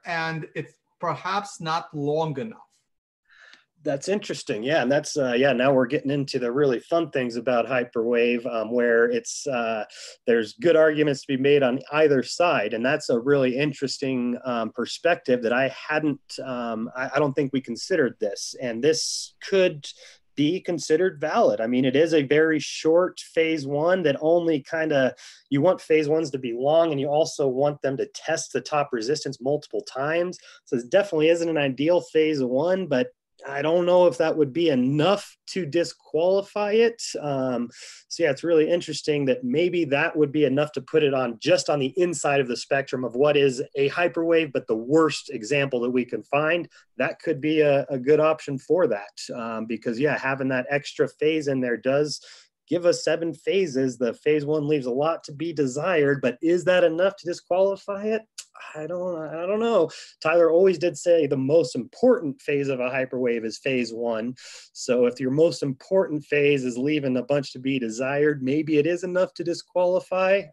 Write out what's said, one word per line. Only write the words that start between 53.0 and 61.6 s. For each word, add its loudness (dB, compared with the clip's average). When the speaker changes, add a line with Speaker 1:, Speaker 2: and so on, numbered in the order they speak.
Speaker 2:
seven -2
phases. -2
The -2
phase 0
one -2
leaves 0
a -4
lot -2
to -16
be -8
desired, 0
but -2
is 2
that 4
enough 2
to -16
disqualify -2
it? -2
I -10
don't, -6
I -10
don't 0
know. 2
Tyler 4
always 6
did -2
say 4
the 0
most 2